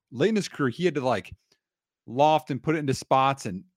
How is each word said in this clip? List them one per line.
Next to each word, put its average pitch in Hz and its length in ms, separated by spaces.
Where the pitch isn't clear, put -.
Late 143 180
in 220 60
his 185 120
career, 143 220
he 170 140
had 170 100
to, 143 60
like, 120 340
loft 147 440
and 131 120
put 156 140
it - 20
into 135 160
spots 135 520
and, 92 180